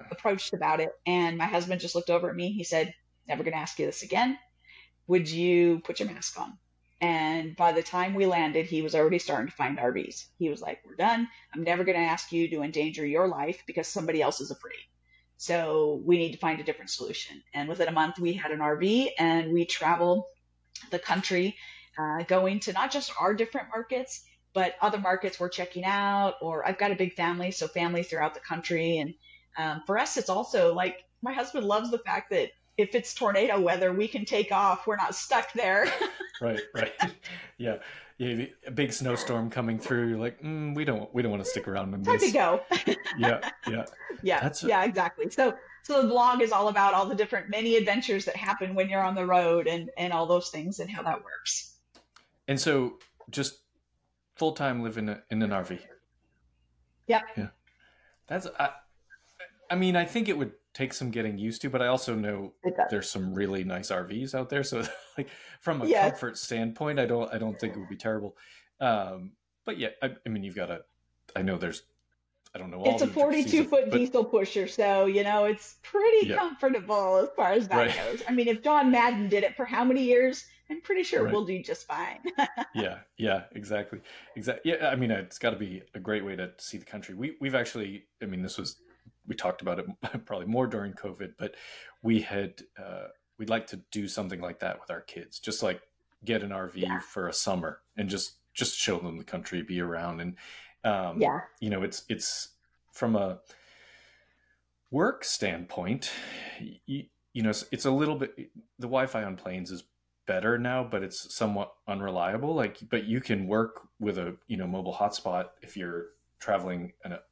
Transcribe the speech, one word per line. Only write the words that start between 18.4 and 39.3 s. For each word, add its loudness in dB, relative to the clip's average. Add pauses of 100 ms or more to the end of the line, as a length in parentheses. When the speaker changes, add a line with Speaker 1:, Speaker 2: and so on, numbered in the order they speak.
Speaker 1:
an -4
R 2
V 2
and 2
we 4
traveled 2 (680)
the -2
country, 0 (400)
uh, -2
going 2
to -4
not 0
just -4
our 4
different -2
markets, -6 (280)
but 0
other 2
markets 0
we're -2
checking -6
out. 2
Or -2
I've -2
got 2
a 0
big 0
family, -2
so -4
family -2
throughout -2
the -14
country. 0
And, -4 (420)
um, -4
for 2
us, 0
it's -2
also, 4
like, -2 (180)
my -4
husband -2
loves 2
the 0
fact -4
that 2 (280)
if 2
it's 0
tornado 4
weather, 4
we 2
can -4
take 0
off. 4
We're 2
not 0
stuck 0
there. 4
<laughs> -2 (380)
Speaker 2:
Right, 0 (120)
right. -2
<laughs> -6
Yeah. -2 (400)
Yeah, -2
the, -4 (160)
a -10
big 0
snowstorm -2